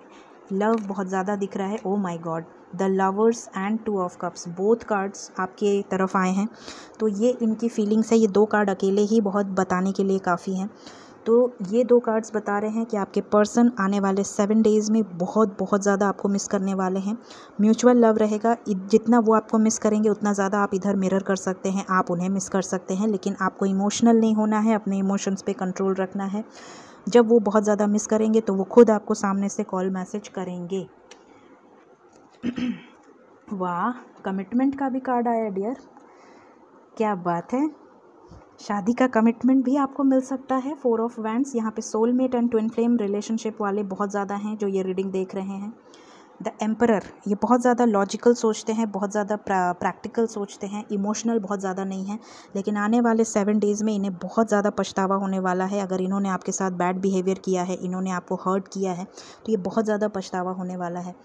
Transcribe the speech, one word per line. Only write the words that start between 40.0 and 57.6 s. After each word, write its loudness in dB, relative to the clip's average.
मिल 4
सकता -4
है। -4
Four 0
of -16
wands, -4
यहाँ -4
पे -8
soulmate 0
and 0
twin 0
flame 2
relationship -4
वाले -2
बहुत -4
ज़्यादा -4
हैं -6
जो -2
ये 0
reading -4
देख -4
रहे -6
हैं। -10
The -8
Emperor, 2
ये 2
बहुत 2
ज़्यादा 2
logical 4
सोचते -2
हैं, -2
बहुत -4
ज़्यादा -2
प्रा-, 0
practical -4
सोचते -8
हैं, -8
emotional -2
बहुत -4
ज़्यादा -4
नहीं -6
है, -6
लेकिन -4
आने 2
वाले 4
seven 2
days 0
में 0
इन्हें -2
बहुत 0
ज़्यादा 2
पछतावा 0
होने -2
वाला 0
है। -2
अगर -2
इन्होंने -2
आपके -4
साथ -2
bad -2
behavior 0
किया -2